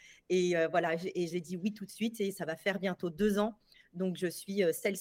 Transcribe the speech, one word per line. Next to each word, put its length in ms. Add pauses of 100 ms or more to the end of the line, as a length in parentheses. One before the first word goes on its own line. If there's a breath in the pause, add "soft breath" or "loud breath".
(280 loud breath)
Et, 280
euh, 100
voilà, 300
j'ai, 240
et 80
j'ai 120
dit 160
oui 160
tout 120
de 60
suite 300
et 120
ça 120
va 120
faire 240
bientôt 300
deux 280
ans. 180 (360 soft breath)
Donc, 240
je 100
suis, 380
euh, 80
sales 280